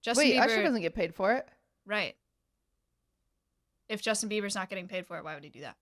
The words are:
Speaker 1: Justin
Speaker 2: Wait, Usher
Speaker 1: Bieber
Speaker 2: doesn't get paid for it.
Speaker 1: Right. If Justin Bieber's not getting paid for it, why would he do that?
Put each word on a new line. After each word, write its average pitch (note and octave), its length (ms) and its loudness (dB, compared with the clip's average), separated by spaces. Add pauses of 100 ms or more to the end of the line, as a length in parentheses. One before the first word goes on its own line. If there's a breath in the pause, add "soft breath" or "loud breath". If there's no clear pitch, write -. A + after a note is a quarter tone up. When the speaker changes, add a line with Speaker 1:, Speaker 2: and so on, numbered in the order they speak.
Speaker 1:
Justin A#3+ 280 4
Speaker 2:
Wait, B3+ 100 6
Usher A3+ 180 4
Speaker 1:
Bieber G#3+ 60 2
Speaker 2:
doesn't A#3+ 180 2
get E3 140 -2
paid E3+ 200 -2
for G3 180 2
it. B3+ 140 -2 (380)
Speaker 1:
Right. G3+ 300 -4 (1700)
If G#3+ 120 -4
Justin A3 280 -2
Bieber's G3+ 260 -2
not F#3 140 -6
getting F#3 180 -8
paid F#3 180 -8
for E3+ 120 -12
it, D3+ 60 -12
why D#3 100 -10
would C#3+ 100 -14
he D3 60 -20
do B2+ 120 -20
that? C3 200 -14